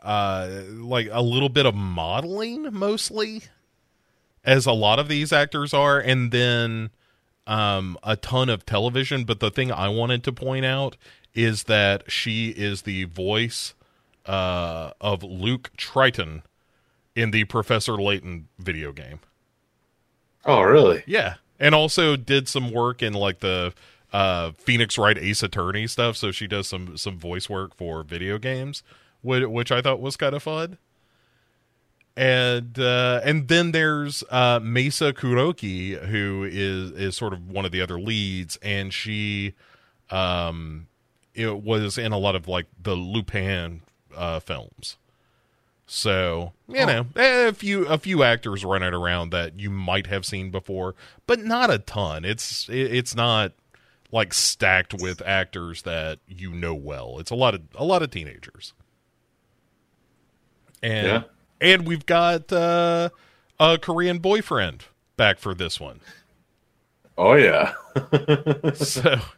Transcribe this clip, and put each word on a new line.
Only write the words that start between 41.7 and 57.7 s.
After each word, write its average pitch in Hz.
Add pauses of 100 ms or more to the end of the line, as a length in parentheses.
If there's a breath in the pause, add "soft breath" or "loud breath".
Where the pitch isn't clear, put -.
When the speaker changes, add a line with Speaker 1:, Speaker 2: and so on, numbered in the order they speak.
Speaker 1:
in 113
a 104
lot 98
of, 85
like, 90 (140)
the 95
Lupin, 92 (340)
uh, 82
films. - (880)
So, 87 (160)
you 254
Speaker 2:
Oh. 254
Speaker 1:
know, 123 (100)
a 247
few, 202
a 156
few 170
actors 113
running 92
around 87
that 85
you 101
might 95
have 98
seen 92
before, 92 (320 soft breath)
but 240
not 226
a 120
ton. 82
It's, -
it, 123
it's 123
not, 113 (580)
like, 107
stacked -
with 92
actors 87
that 80 (100)
you 92
know 85
well. 69
It's 87
a 120
lot 123
of, 87 (120)